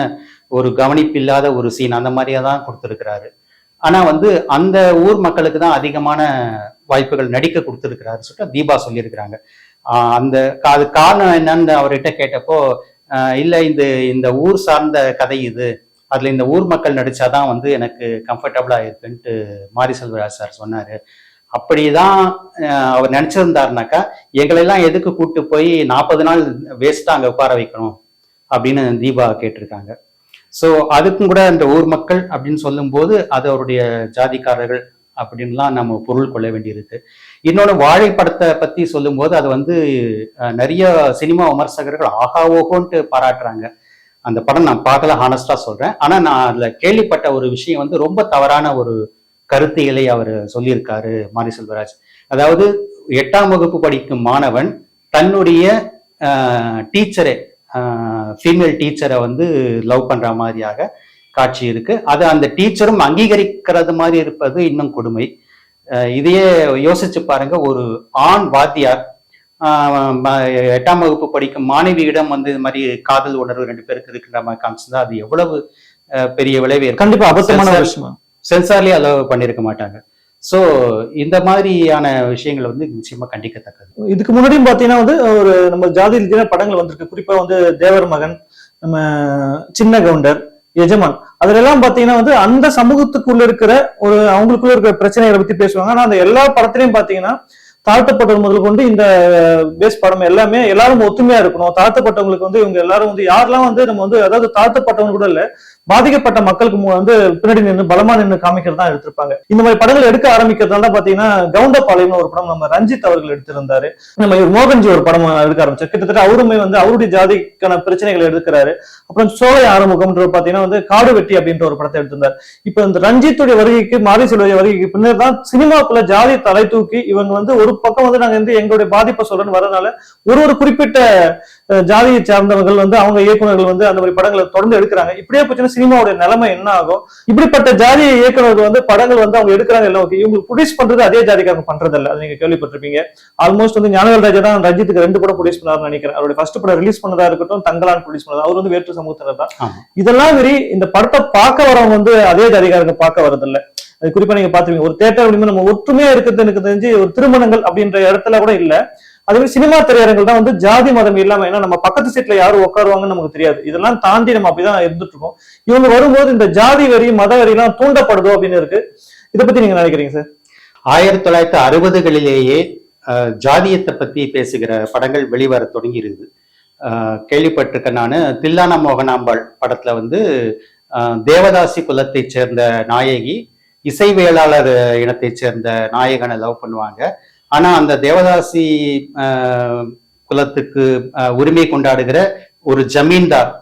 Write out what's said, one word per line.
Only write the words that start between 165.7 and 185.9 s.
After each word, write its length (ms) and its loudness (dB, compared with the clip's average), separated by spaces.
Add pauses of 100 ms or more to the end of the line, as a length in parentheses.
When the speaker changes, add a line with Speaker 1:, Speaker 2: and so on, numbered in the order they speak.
Speaker 2:
வரும்போது 440 4
இந்த 160 2
ஜாதி 400 4
வெறி, 240 4
மத 260 2
வெறி 120 4
எல்லாம் 280 2
தூண்டப்படுதோ 540 2
அப்படின்னு 260 0
இருக்கு. 420 -4 (320)
இதை 140 2
பத்தி 160 2
நீங்க 220 2
நினைக்கிறீங்க 260 0
சார்? 180 -8 (540)
Speaker 1:
ஆயிரத்தி 480 2
தொள்ளாயிரத்தி 320 2
அறுபதுகளிலேயே, 1160 2 (280)
அஹ், 300 -4 (120)
ஜாதியத்தை 500 0
பத்தி 300 -6
பேசுகிற 640 -6
படங்கள் 380 -4
வெளிவர 360 -2
தொடங்கி 360 -8
இருக்குது. 340 -16 (440)
அஹ், 420 -6 (120)
கேள்விப்பட்டிருக்கேன் 580 -2
நானு. 500 -4
தில்லானா 380 0
மோகனாம்பாள் 640 -2 (240)
படத்துல 260 -4
வந்து, 260 -6 (720)
அஹ், 340 -4
தேவதாசி 600 2
குலத்தைச் 440 -4
சேர்ந்த 580 -2
நாயகி 680 -4 (280)
இசைவேளாளர் 1080 2
இனத்தைச் 420 -4
சேர்ந்த 560 -6